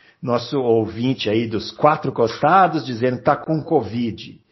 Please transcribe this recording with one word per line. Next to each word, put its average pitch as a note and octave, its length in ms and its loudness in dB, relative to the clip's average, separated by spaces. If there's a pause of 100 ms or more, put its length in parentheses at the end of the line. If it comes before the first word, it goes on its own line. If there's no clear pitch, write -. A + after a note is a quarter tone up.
(220)
nosso B2 380 -2
ouvinte A2+ 680 0
aí A#2 160 2
dos G#2+ 260 -6
quatro D3+ 400 0
costados, D#3 720 2
dizendo B2 340 -2
que - 60 -12
tá C#3+ 120 4
com D#3+ 260 -4
covid, A#2 760 -4 (140)